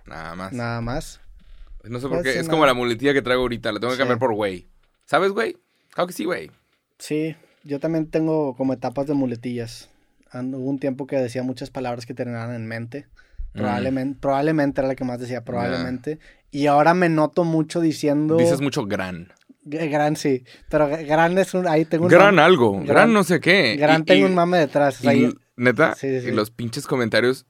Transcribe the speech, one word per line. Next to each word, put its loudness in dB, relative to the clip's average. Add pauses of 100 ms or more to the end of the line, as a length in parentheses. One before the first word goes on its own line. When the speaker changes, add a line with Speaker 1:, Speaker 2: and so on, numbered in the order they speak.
Speaker 1:
Nada -14
más. -12
Speaker 2:
Nada -8
más. -10 (640)
Speaker 1:
No -10
sé -6
por -4
Speaker 2:
Pues -4
Speaker 1:
qué. 0
Speaker 2:
sí, -2
Speaker 1:
Es -4
Speaker 2:
nada. -6
Speaker 1:
como 4
la 4
muletilla 0
que 0
traigo 0
ahorita. -4
La -4
tengo -2
que -4
Speaker 2:
Sí. -4
Speaker 1:
cambiar 2
por 0
güey. -4 (360)
¿Sabes, 0
güey? -4 (360)
Claro -2
que -14
sí, -8
güey. -6 (480)
Speaker 2:
Sí. -6 (280)
Yo -8
también -4
tengo -2
como -2
etapas -6
de -2
muletillas. -6 (420)
Ando, -10
hubo -6
un -4
tiempo -6
que -6
decía -4
muchas -8
palabras -8
que -12
terminaban -8
en -10
mente. -10 (480)
Speaker 1:
Mm. -12
Speaker 2:
Probablemen-, -2
probablemente 0
era 0
la -2
que -8
más -6
decía, -8
Speaker 1:
Ya. -14
Speaker 2:
probablemente. -6 (320)
Y -2
ahora 6
me 4
noto 2
mucho 0
diciendo 0
Speaker 1:
Dices 4
mucho -2
gran. -6 (340)
Speaker 2:
G-, -6
gran, 0
sí. 0 (260)
Pero 2
g-, -6
gran 2
es 0
un, -2
ahí 2
tengo -2
un 4
Speaker 1:
Gran 8
Speaker 2:
nom-, 8
Speaker 1:
algo. 6
Gran -6
Speaker 2:
gran, 4
Speaker 1:
no 4
sé 0
qué. 2
Speaker 2:
gran 2
Speaker 1:
Y, -8
Speaker 2:
tengo 6
Speaker 1:
y, 2
Speaker 2:
un 0
mame 2
detrás, 2
o -18
sea, 4
Speaker 1:
y 4
Speaker 2:
y -2 (220)
Speaker 1:
¿neta? 2
Speaker 2:
Sí, -6
sí, -2
sí. -10
Speaker 1:
Y -2
los 0
pinches -8
comentarios 0